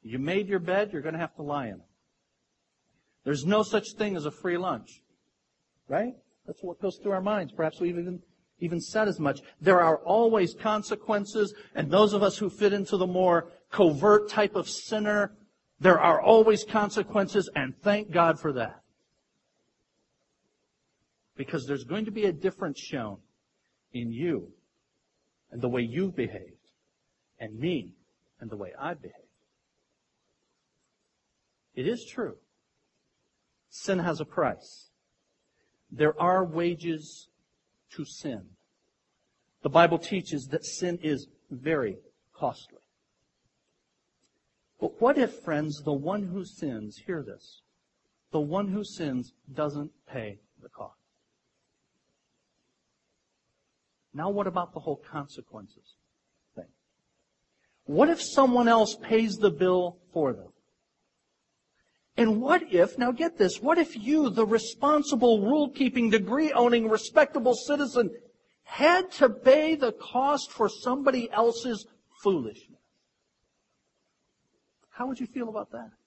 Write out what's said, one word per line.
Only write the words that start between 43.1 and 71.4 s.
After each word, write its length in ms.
But 200
what 180
if, 220
friends, 420
the 100
one 320
who 200
sins, 600
hear 160
this, 400
the 100
one 280
who 140
sins 500
doesn't 400
pay 340
the 60
cost? 280
Now 180
what 160
about 260
the 80
whole 160
consequences 1000
thing? 120
What 240
if 140
someone 460
else 280
pays 420
the 120
bill 480
for 200
them? 200
And 260
what 320
if, 240
now 140
get 260
this, 240
what 160
if 180
you, 340
the 140
responsible, 1000
rule-keeping, 680
degree-owning, 800
respectable 640
citizen 560
had 480
to 180
pay 440
the 180
cost 580
for 180
somebody 640
else's 560